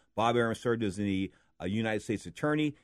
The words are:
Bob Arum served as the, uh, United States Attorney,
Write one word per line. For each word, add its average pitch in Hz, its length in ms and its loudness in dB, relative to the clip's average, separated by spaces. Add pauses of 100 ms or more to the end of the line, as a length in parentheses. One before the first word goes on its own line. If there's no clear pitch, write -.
(160)
Bob 117 200 4
Arum 117 200 2
served 117 260 0
as 95 140 0
the, 98 340 0 (300)
uh, 85 60 -6
United 110 360 -2
States 104 240 -4
Attorney, 151 580 0